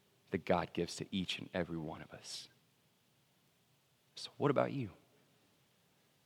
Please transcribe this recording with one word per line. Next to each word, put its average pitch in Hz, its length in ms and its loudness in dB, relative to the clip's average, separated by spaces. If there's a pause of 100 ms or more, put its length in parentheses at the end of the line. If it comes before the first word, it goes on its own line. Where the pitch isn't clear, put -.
(300)
that 90 140 0
God 85 280 4
gives - 240 0
to - 160 -4
each 92 260 0
and - 160 -8
every 85 220 0
one 80 260 -4
of - 160 -14
us. - 300 -10 (1700)
So - 220 -10
what 143 120 6
about 123 220 4
you? 123 160 -2 (1400)